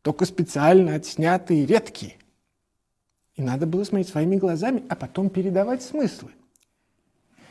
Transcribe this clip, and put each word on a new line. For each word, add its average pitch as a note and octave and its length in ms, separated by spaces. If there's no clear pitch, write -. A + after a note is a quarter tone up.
Только D#3 240
специально E3+ 680
отснятые, D#3+ 680
редкие. G#3+ 520
И D3+ 60
надо C3+ 260
было F3+ 160
смотреть G3 260
своими E3+ 260
глазами, F#3+ 540
а F3+ 60
потом F#3+ 340
передавать G3 540
смыслы. A#3+ 480